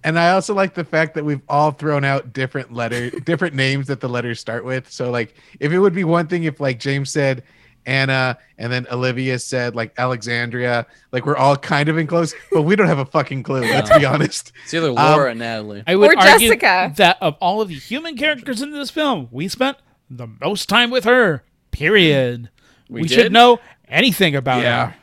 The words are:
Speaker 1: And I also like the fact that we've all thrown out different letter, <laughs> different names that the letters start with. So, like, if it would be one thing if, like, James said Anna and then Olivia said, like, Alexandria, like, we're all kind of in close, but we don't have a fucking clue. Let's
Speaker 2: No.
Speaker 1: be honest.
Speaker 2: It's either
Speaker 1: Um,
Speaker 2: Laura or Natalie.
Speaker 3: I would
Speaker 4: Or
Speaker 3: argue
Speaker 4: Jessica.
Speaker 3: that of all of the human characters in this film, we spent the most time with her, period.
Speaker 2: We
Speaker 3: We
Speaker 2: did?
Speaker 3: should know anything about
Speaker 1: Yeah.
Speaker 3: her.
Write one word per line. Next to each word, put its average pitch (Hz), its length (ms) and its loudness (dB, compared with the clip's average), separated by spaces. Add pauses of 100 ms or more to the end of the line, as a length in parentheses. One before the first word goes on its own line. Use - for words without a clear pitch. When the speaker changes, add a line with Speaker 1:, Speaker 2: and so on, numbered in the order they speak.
Speaker 1:
And 160 140 0
I 170 120 4
also 190 220 0
like 196 200 -2
the 175 100 -6
fact 160 320 -2
that 151 80 -6
we've 147 240 -4
all 147 240 2
thrown 143 320 -2
out 139 300 -2
different 131 400 -8
letter, 120 360 -6
<laughs> - 160 -12
different 165 300 -2
names 135 320 -2
that 135 140 -6
the 127 80 -6
letters 120 300 -6
start 113 260 -8
with. 127 260 -8
So, 123 200 -6
like, 120 240 -6 (240)
if 147 120 -2
it 180 80 0
would 190 140 4
be 190 100 -4
one 170 240 0
thing 170 160 -4
if, 151 160 -6
like, 131 200 -4
James 139 300 -4
said 135 340 -2 (420)
Anna 131 520 0 (200)
and 117 140 -6
then 127 200 -4
Olivia 127 480 -4
said, 123 360 -6
like, 113 220 -6
Alexandria, 120 880 -4 (280)
like, 127 120 -6
we're 139 120 -2
all 139 200 4
kind 147 320 0
of 160 80 0
in 160 100 -2
close, 165 260 -2 (180)
but 160 120 2
we 180 120 2
don't 202 120 4
have 151 120 2
a 135 60 -4
fucking 135 380 -4
clue. 131 180 -4
Let's - 280 0
Speaker 2:
No. 320 100 8
Speaker 1:
be 143 60 4
honest. 147 460 -2 (140)
Speaker 2:
It's - 80 -10
either 160 160 0
Speaker 1:
Um, 120 60 -4
Speaker 2:
Laura 143 360 4
or 113 40 -10
Natalie. 110 520 -8
Speaker 3:
I 180 80 2
would 208 180 8
Speaker 4:
Or 370 60 4
Speaker 3:
argue 440 300 8
Speaker 4:
Jessica. 185 480 2
Speaker 3:
that 175 240 6
of 156 180 -2
all 196 220 0
of 202 80 -4
the 160 60 -10
human 285 420 -10
characters 262 440 -4
in 294 100 -8
this 285 180 -10
film, 202 420 -4
we 143 160 -8
spent 269 300 -4 (320)
the 120 180 -14 (140)
most 196 260 -4
time 233 240 2
with 247 140 -2
her, 226 380 2 (280)
period. 139 760 0 (400)
Speaker 2:
We 117 140 -6
Speaker 3:
We 165 40 -4
Speaker 2:
did? - 80 0
Speaker 3:
should 226 160 4
know 233 300 6 (260)
anything 170 480 2
about 127 280 0
Speaker 1:
Yeah. 120 280 0
Speaker 3:
her. - 120 -20